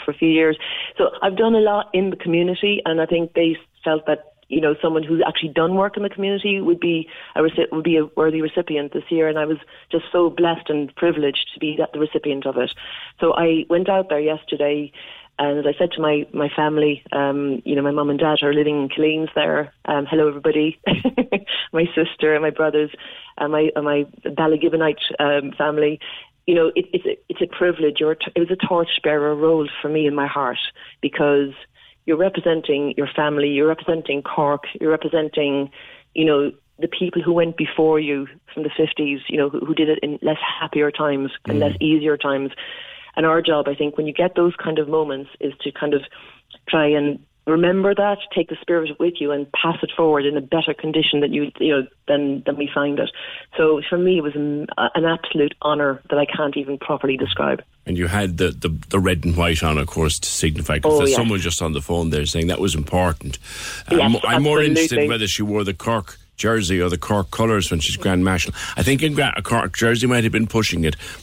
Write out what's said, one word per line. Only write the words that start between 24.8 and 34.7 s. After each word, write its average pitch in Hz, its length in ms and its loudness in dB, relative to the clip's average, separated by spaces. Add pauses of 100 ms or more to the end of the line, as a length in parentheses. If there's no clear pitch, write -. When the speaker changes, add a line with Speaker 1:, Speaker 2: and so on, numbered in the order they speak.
Speaker 1:
um, 143 320 0
family. 151 480 0 (460)
You 175 80 4
know, 165 200 4
it, - 200 0
it's 185 100 -2
a, - 140 -2 (100)
it's - 140 -4
a 170 40 -2
privilege. 160 540 0
You're 156 120 2
a 156 40 -4
t-, - 180 -10
it 170 60 0
was 170 100 0
a 185 60 -2
torchbearer 151 800 0
role 156 340 2 (140)
for 147 80 -4
me 156 160 2
in 143 80 0
my 143 120 0
heart, 135 300 -2 (460)
because 143 480 2 (560)
you're 160 100 2
representing 160 800 0
your 143 180 0
family, 147 340 0
you're 147 200 2
representing 160 540 -2
Cork, 143 420 0 (160)